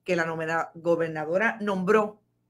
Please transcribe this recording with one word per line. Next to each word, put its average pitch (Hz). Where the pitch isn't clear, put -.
que 180
la 165
nomena-, 160
gobernadora 165
nombró 208